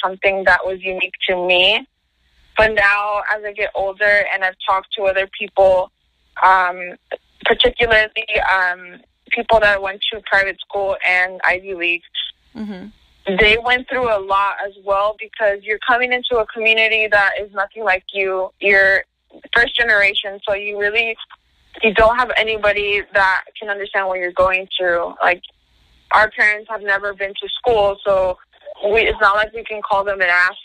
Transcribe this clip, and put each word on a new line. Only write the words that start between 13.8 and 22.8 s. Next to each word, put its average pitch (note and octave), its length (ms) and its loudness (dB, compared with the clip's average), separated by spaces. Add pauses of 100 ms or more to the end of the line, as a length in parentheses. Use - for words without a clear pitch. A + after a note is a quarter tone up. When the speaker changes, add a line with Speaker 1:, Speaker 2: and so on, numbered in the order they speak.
Speaker 1:
through B3 260 0
a G3+ 40 0
lot G3 440 0
as G3 100 -8 (120)
well, G3+ 340 0
because G3+ 440 -2
you're G#3 160 -4
coming B3 340 0
into B3 240 -2
a A3 80 0
community A3 640 0
that G3+ 240 2 (100)
is G3+ 100 -10
nothing G3+ 320 -6
like F#3 200 0 (100)
you. F#3+ 460 -4
You're G3 460 2 (500)
first A#3 200 2
generation, G3+ 720 0
so G#3 60 0
you G#3 260 -6
really, A3+ 380 -2 (640)
you G#3+ 140 2
don't A3+ 240 6
have B3 180 0
anybody G#3 640 0 (120)